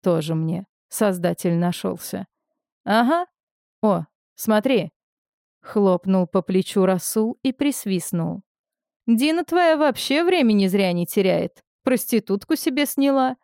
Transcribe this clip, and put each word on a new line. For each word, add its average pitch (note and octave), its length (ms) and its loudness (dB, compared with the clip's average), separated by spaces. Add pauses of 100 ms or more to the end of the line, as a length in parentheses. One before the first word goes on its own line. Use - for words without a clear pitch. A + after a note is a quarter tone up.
Тоже D#3+ 320 0
мне E3 320 -4 (220)
создатель F3 640 -2
нашёлся. F3+ 720 -4 (560)
«Ага. B3 420 0 (560)
О, F3+ 220 2 (320)
смотри». G#3+ 560 0 (720)
Хлопнул F#3 680 2
по F#3 140 0
плечу F#3 440 0
Расул G#3+ 580 -2
и C4 100 0
присвистнул. F#3 880 -4 (680)
«Дина D4 380 2
твоя E4 320 2
вообще D4 480 0
времени A3+ 420 4
зря F#3 240 2
не F3 140 -2
теряет. F3+ 580 -2 (200)
Проститутку - 760 -2
себе C#4+ 280 -2
сняла». C4+ 580 0